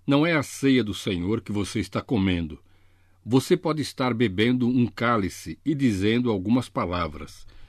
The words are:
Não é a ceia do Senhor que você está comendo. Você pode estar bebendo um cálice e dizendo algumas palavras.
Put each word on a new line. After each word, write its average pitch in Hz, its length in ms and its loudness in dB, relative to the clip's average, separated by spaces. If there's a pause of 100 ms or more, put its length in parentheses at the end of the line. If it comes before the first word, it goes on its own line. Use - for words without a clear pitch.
Não 143 200 4
é 170 80 2
a 147 100 2
ceia 131 400 2
do 104 100 -4
Senhor 95 480 -2
que - 100 -8
você 101 280 -2
está 104 220 -6
comendo. 90 580 0 (640)
Você 131 320 2
pode 156 240 -4
estar 123 320 -2
bebendo 117 540 2
um 123 180 2
cálice 104 800 -2
e 151 80 0
dizendo 120 560 2
algumas 110 400 0
palavras. 87 800 -6 (220)